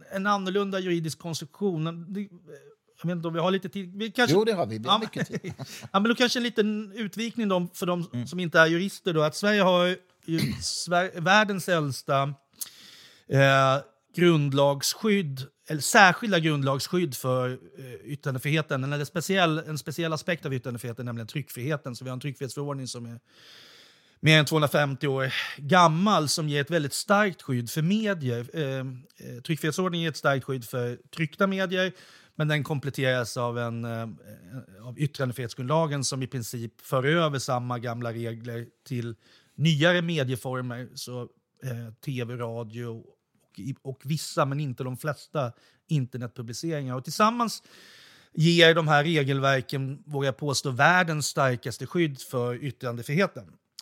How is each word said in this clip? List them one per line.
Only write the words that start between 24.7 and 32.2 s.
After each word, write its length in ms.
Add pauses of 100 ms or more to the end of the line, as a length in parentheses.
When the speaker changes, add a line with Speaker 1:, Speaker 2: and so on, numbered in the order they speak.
Speaker 1:
år 240 (240)
gammal, 720
som 200
ger 120
ett 100
väldigt 240
starkt 480
skydd 280
för 120
medier. 720
Eh, 80 (160)
eh, 640
tryckfrihetsförordningen 580
ger 80
ett 60
starkt 280
skydd 200
för 340 (180)
tryckta 300
medier, 460 (420)